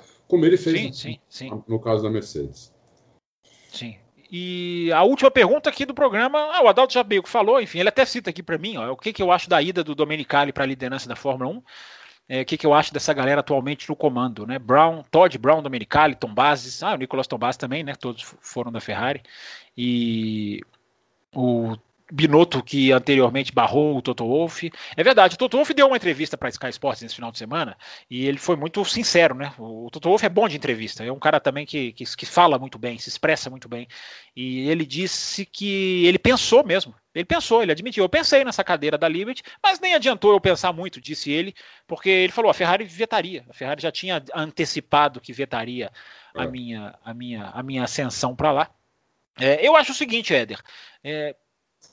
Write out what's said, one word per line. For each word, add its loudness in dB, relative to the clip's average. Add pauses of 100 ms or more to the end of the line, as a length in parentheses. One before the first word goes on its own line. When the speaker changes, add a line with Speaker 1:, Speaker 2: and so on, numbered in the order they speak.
(260)
Speaker 1:
como 2
ele 6
fez 0
Speaker 2:
Sim, -4
Speaker 1:
no, -12
Speaker 2:
sim, -12 (100)
sim. -12
Speaker 1:
no -2
caso 0
da -2
Mercedes. -8 (1000)
Speaker 2:
Sim. -14 (340)
E -6
a 6
última 6
pergunta 4
aqui -4
do -8
programa, 0 (140)
ah, 2
o 8
Adalto 4
já 2
meio -2
que -12
falou, 2
enfim, -6
ele 2
até 4
cita -6
aqui -10
pra -4
mim, -10
ó, -6
o -8
que -8
que -6
eu 4
acho 2
da 4
ida -2
do -8
Domenicali 0
pra -2
liderança -8
da -10
Fórmula -4
um. -10 (680)
É, -4
o -4
que -4
que -2
eu 6
acho 2
dessa -2
galera 0
atualmente -2
no -6
comando, -2
né? -8
Brown, 4
Todd 6
Brown, 4
Domenicali, 0
Tom -8
Bazis, 0
ah, -2
o -4
Nicolas -4
Tom -8
Bazis -2
também, -8
né? -10
Todos -10
f-, -20
foram -10
da -8
Ferrari. -6 (560)
E -2 (720)
o 0 (340)
Binotto, 2
que 2
anteriormente 2
barrou 2
o -6
Toto -4
Wolff. -2 (260)
É 2
verdade, 6
o -10
Toto -2
Wolff 2
deu 6
uma 0
entrevista -4
pra -6
Sky -8
Sports -6
nesse -14
final -12
de -16
semana -6 (320)
e -4
ele 0
foi 0
muito -4
sincero, 2
né? -10
O, -14
o -16
Toto -6
Wolff 4
é 4
bom 2
de -8
entrevista, -6
é -8
um -8
cara 2
também -4
que, -8
que, -14 (120)
que -14
fala 4
muito -14
bem, -8
se -16
expressa -4
muito -18
bem. -12 (480)
E -6
ele 0
disse -8
que -2
ele 6
pensou 4
mesmo, -2 (180)
ele -6
pensou, 2
ele 2
admitiu, -2
"Eu 4
pensei 4
nessa -2
cadeira 0
da 2
Liberty, -6 (180)
mas 2
nem 0
adiantou 4
eu 6
pensar 2
muito", -10
disse -8
ele, -2 (360)
porque -6
ele 4
falou, 4
"A 2
Ferrari 0
vetaria, -4
a -20
Ferrari -8
já -2
tinha -6 (100)
antecipado -2
que -16
vetaria -8 (460)
a -6
Speaker 1:
É. -4
Speaker 2:
minha, -12 (100)
a -12
minha, -12
a -12
minha -6
ascensão -6
pra 2
lá." -2 (720)
É, 4
eu 8
acho 4
o -6
seguinte, -4
Éder, 0 (440)
é, -8 (580)